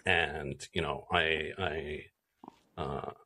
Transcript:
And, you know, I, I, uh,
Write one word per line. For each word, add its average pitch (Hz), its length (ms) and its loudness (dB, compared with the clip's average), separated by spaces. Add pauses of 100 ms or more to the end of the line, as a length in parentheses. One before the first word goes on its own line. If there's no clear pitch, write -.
And, 76 680 2
you 85 100 2
know, 71 300 -2
I, 80 440 4
I, 76 480 -4 (720)
uh, 69 340 -4 (140)